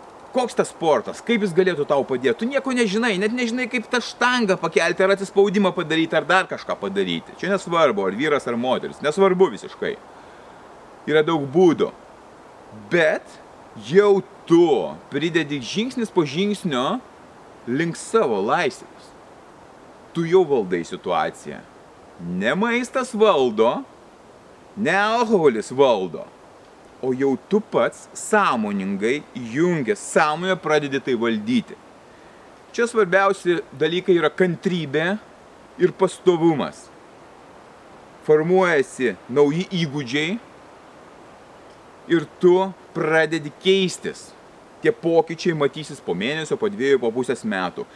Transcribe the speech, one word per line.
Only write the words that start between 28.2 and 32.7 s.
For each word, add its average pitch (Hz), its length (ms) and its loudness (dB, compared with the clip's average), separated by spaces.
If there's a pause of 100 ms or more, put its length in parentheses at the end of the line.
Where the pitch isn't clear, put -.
jungi, 147 440 0
sąmonę 170 600 0
pradedi 147 440 0
tai 127 200 -2
valdyti. 113 560 -2 (960)